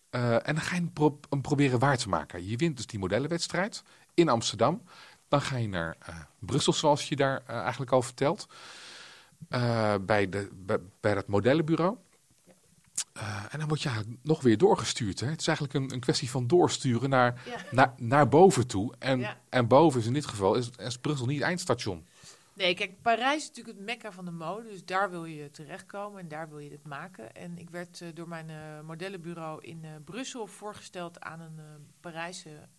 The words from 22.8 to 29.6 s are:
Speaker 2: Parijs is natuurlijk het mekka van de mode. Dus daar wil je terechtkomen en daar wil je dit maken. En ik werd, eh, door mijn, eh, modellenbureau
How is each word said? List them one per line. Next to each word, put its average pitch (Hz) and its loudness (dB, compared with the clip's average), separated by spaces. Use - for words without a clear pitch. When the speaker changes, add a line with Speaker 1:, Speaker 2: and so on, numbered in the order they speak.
Speaker 2:
Parijs 247 0
is 277 -12
natuurlijk 226 -16
het 196 -14
mekka 220 -10
van 180 -14
de 175 -8
mode. 175 -8
Dus 190 -16
daar 190 0
wil 175 -8
je 147 -12
terechtkomen 190 -14
en 180 -14
daar 156 -10
wil 151 -14
je 147 -14
dit 147 -18
maken. 180 -14
En 175 -12
ik 170 -16
werd, 175 -12
eh, 175 -10
door 165 -12
mijn, 160 -12
eh, 156 -14
modellenbureau 165 -10